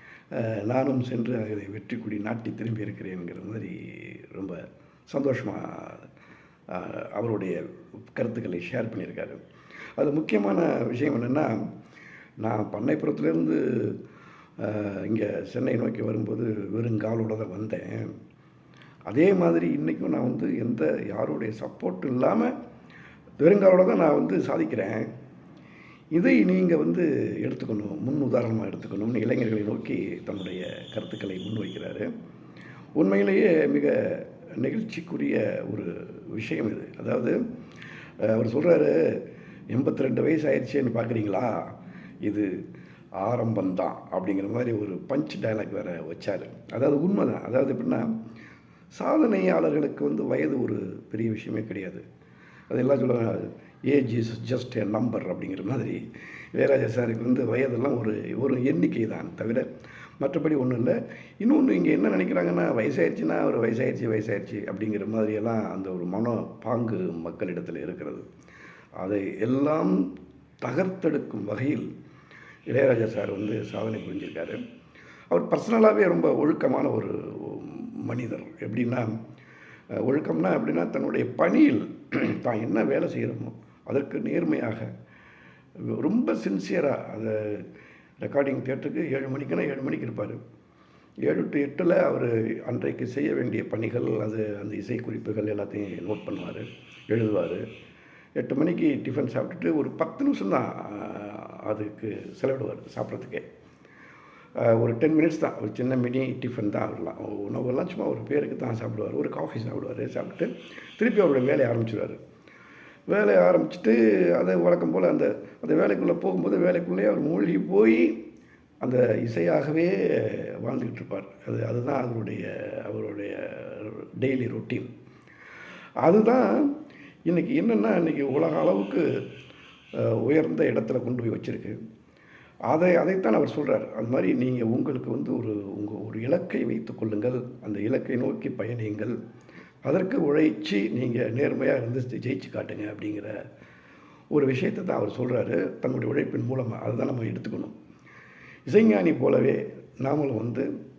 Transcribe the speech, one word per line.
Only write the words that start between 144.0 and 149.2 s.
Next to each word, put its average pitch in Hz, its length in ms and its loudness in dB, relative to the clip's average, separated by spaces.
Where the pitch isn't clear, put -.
ஒரு 147 180 4
விஷயத்தை - 380 0
தான் 135 120 0
அவர் - 220 -2
சொல்றாரு 117 600 0
தன்னுடைய 123 360 -2
உழைப்பின் 127 360 0
மூலமா. 120 280 -2
அதுதான் 120 280 -2
நம்ம 131 160 -2
எடுத்துக்கணும். - 500 -6
இசைஞானி 190 520 6
போலவே 135 560 2